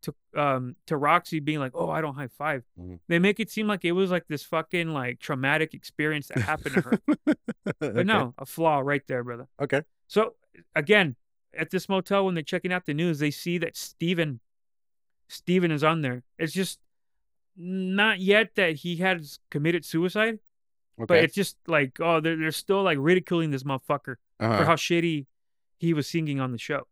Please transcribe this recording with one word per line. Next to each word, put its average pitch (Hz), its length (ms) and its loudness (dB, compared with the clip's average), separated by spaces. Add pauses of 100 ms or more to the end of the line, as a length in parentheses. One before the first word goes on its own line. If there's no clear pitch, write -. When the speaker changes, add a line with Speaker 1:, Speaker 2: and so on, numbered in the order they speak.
Speaker 1:
to, - 120 -8 (200)
um, 131 400 -2 (120)
to 165 100 -2
Roxy 156 440 2
being 151 180 -2
like, 131 160 -4
"Oh, 170 160 -2
I 156 100 -2
don't 147 140 -6
high 135 140 -8
five"? 147 340 -4 (160)
Speaker 2:
Mm-hmm. 90 160 -12 (140)
Speaker 1:
They 170 100 4
make 202 220 4
it 208 100 -6
seem 214 160 -2
like 208 180 -2
it 170 60 2
was, 185 180 2
like, 180 180 0
this 147 160 -6
fucking, 165 500 -4
like, 127 260 -6
traumatic 147 540 0
experience 151 560 -4
that - 100 -4
happened 147 360 -2
to 190 60 4
her. - 260 0
Speaker 2:
<laughs> - 300 0 (420)
Speaker 1:
But - 40 -4
Speaker 2:
Okay. 131 200 0
Speaker 1:
no, 185 340 0
a 135 80 -12
flaw 160 340 2
right 139 260 -2
there, 127 180 -4
brother. 120 240 -12 (140)
Speaker 2:
Okay. 139 200 0 (260)
Speaker 1:
So, - 280 0 (400)
again, 156 400 4 (380)
at 160 180 -6
this 185 180 -4
motel, 196 360 2
when 185 100 0
they're 160 80 -4
checking 180 300 -6
out 180 120 -4
the 151 80 -4
news, 160 260 0
they 147 120 0
see 175 280 -4
that 160 160 -6
Steven, 165 640 -4 (880)
Steven 175 440 0
is 147 120 0
on 160 180 2
there. 123 220 -4 (160)
It's 160 140 -2
just 185 260 -4 (760)
not 190 640 0
yet 202 360 4
that 165 220 2
he 175 200 -4
has 180 420 -2 (100)
committed 160 360 0
suicide, 214 540 -2 (580)
but 117 140 -2
Speaker 2:
Okay. 165 120 8
Speaker 1:
it's 160 120 0
just 196 220 -2 (100)
like, 147 320 0
oh, 165 200 4
they're, 160 180 0
they're 160 140 -2
still, 196 320 0
like, 170 160 2
ridiculing 165 520 2
this 131 120 -4
motherfucker 139 520 -4 (240)
Speaker 2:
Uh-huh. 113 180 2
Speaker 1:
for 98 80 4
how 165 100 6
shitty 165 500 0 (520)
he 165 160 0
was 147 140 0
singing 151 320 -2
on 131 120 -2
the 120 60 -6
show. 143 340 -6